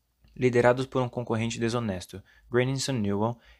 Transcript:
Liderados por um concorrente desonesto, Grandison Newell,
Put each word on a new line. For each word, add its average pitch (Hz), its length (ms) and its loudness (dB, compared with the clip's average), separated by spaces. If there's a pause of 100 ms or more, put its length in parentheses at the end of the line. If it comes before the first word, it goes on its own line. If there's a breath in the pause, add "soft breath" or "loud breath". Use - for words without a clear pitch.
(360)
Liderados 123 500 4
por 131 160 -2
um 123 60 -2
concorrente 117 520 -4
desonesto, 110 640 -4 (280 soft breath)
Grandison 131 440 0
Newell, 107 440 0 (220 soft breath)